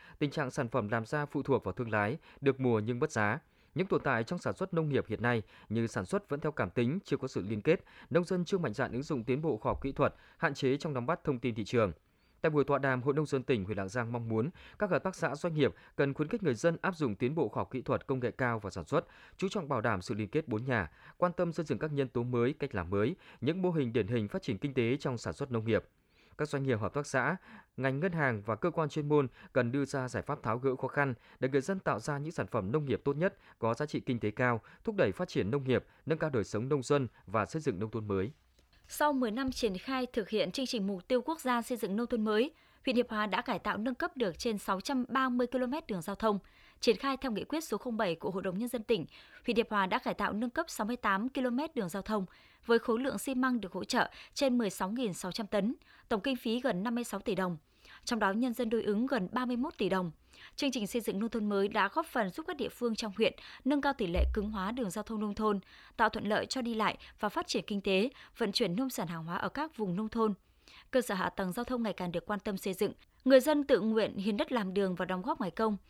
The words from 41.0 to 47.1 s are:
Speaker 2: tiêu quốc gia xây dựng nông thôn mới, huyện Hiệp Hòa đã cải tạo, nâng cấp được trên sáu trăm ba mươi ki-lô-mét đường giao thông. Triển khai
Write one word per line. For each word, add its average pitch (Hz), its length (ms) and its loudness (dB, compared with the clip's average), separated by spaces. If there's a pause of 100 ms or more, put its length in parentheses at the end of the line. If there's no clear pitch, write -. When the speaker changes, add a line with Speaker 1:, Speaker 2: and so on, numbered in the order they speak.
Speaker 2:
tiêu 247 140 2
quốc 320 180 -4
gia 240 220 0
xây - 160 -4
dựng 196 180 -2
nông 233 120 -2
thôn 220 160 -2
mới, 220 280 4 (340)
huyện 254 100 2
Hiệp 240 140 4
Hòa 214 180 -2
đã 202 140 0
cải 214 180 -2
tạo, 202 180 -2
nâng 247 180 -2
cấp 339 220 -4
được 196 220 -2
trên 226 180 -2
sáu 190 240 -2
trăm 262 260 -2
ba 262 220 0
mươi 247 180 2
ki-lô-mét 254 400 -2
đường 185 140 -2
giao 196 140 -6
thông. 208 240 2 (400)
Triển - 180 4
khai 269 200 0